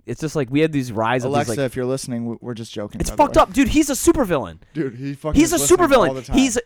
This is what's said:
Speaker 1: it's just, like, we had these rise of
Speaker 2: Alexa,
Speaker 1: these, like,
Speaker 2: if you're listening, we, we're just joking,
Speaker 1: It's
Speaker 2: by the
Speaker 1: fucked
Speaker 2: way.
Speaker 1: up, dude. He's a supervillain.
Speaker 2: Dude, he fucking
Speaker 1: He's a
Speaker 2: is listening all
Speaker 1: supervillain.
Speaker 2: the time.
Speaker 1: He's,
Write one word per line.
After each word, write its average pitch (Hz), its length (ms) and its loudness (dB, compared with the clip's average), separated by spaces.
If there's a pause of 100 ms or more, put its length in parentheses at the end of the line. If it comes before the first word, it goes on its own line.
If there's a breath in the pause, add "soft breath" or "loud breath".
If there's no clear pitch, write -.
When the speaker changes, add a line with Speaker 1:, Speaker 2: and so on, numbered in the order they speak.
Speaker 1:
it's 120 140 -10
just, 156 160 -6
like, 127 140 -2
we 143 100 2
had 156 120 2
these 127 200 -2
rise 113 320 0
of 135 60 -2
Speaker 2:
Alexa, 143 220 -2
Speaker 1:
these, 110 60 -4
like, 139 80 -2
Speaker 2:
if 120 100 -6
you're 127 100 -4
listening, 127 400 -6
we, 117 140 -8
we're 120 140 -10
just 110 180 -12
joking, 104 280 -10
Speaker 1:
It's - 100 -4
Speaker 2:
by - 60 -10
the 302 60 2
Speaker 1:
fucked 285 140 2
Speaker 2:
way. 302 60 6
Speaker 1:
up, 269 100 0
dude. 262 160 4
He's 302 220 2
a 269 40 0
supervillain. 170 640 0 (160)
Speaker 2:
Dude, 139 200 -4
he 139 200 -8
fucking 151 260 0
Speaker 1:
He's 330 120 4
a 349 40 0
Speaker 2:
is 285 60 0
listening 359 180 4
all 339 80 4
Speaker 1:
supervillain. 202 280 4
Speaker 2:
the 131 60 -8
time. - 140 -2
Speaker 1:
He's, 254 300 2